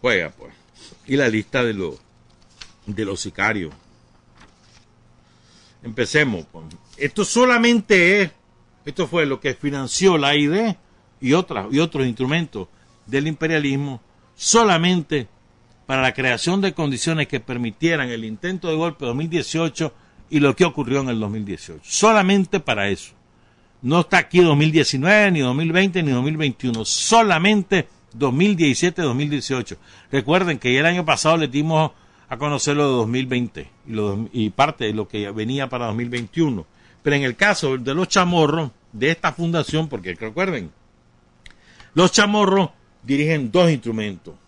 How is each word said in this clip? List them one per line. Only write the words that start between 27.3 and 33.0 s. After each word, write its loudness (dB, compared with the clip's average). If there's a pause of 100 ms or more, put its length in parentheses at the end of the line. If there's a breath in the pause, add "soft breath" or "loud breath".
dos 0
mil 2
diecisiete, 0
dos 0
mil -2
dieciocho. -6 (340 soft breath)
Recuerden 0
que 0
ya 2
el 2
año 0
pasado 2
les 0
dimos 0 (360 soft breath)
a -10
conocer -2
lo 2
de 2
dos 0